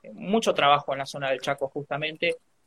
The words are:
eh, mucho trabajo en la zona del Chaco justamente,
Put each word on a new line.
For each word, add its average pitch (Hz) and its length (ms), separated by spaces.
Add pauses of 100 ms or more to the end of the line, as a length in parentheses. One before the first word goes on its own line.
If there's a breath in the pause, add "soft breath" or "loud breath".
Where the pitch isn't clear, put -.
eh, - 100
mucho 208 400
trabajo 143 400
en 135 60
la 135 80
zona 139 240
del 131 100
Chaco 139 280
justamente, 156 680 (300)